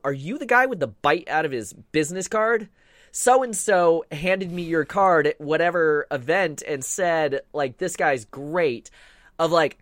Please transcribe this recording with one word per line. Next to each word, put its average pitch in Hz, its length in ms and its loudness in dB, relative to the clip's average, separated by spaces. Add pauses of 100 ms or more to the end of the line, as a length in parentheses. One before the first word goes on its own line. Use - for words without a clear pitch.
"Are 139 80 -2
you 151 260 -10
the 285 80 -10
guy 247 200 4
with 233 140 -6
the 135 60 -2
bite 147 420 0
out 160 160 0
of 143 80 -6
his 110 200 -8
business 160 560 -4
card? 220 400 -2 (440)
So-and-so 202 960 2
handed 185 400 -2
me 180 120 -6
your 165 220 0
card 175 440 4
at - 120 -2
whatever 156 680 2
event 151 560 -2
and 135 180 -6
said, 160 560 -2 (120)
like, 139 260 -4
'This 180 180 -6
guy's 143 280 0
great.'" 143 640 -4 (460)
Of, 165 140 0
like, 165 320 2